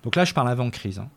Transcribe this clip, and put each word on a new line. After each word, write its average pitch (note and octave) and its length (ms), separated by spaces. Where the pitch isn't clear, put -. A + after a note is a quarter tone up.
Donc - 140
là, F3 100
je - 80
parle B2 160
avant B2 220
crise, G2 260
hein. G2+ 200